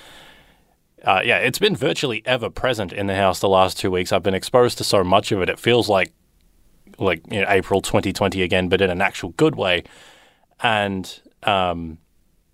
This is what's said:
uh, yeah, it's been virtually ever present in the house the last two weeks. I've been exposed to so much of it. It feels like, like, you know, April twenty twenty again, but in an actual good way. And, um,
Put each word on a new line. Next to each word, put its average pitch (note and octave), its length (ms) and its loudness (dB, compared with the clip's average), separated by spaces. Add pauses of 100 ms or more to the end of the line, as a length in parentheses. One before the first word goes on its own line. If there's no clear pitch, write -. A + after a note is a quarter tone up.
(1040)
uh, F#2+ 200 2
yeah, A2+ 120 2
it's A2 240 -2
been G3+ 160 0
virtually C3 500 -4
ever A#2+ 240 -2
present G#2+ 420 -4
in G2+ 140 -4
the G2 80 -2
house F#2+ 240 2
the G#2 100 0
last F#2 300 4
two G2 140 -2
weeks. F2+ 200 -2
I've F#2 120 0
been G2 100 0
exposed A#2+ 440 0
to A2+ 60 -6
so G2+ 200 2
much F#2+ 260 2
of G#2 120 0
it. F2 60 0
It - 120 -6
feels A#2 280 2
like, F#2+ 240 2 (880)
like, F2+ 320 0
you G#2 100 -4
know, F#2+ 80 -2
April G2 320 2
twenty G2 320 -2
twenty F#2+ 300 -2
again, F#2 260 0
but F#2 120 2
in F#2+ 100 4
an F2+ 100 -4
actual F#2+ 300 -4
good D#3 240 0
way. F2+ 300 -2 (760)
And, G2+ 600 -2 (240)
um, F2 540 -2 (560)